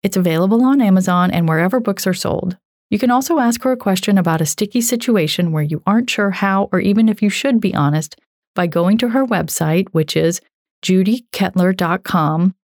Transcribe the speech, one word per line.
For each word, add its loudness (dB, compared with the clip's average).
It's -2
available 2
on 4
Amazon 2
and 0
wherever 2
books -4
are 0
sold. -4
You -2
can 0
also 0
ask 0
her 0
a 0
question 0
about 0
a 0
sticky -4
situation 0
where -2
you -4
aren't 2
sure 0
how -2
or 0
even 2
if -2
you 2
should 0
be -2
honest -2
by 0
going 0
to 0
her 0
website, -2
which -2
is 0
judy 0
kettler 0
dot -4
com. 0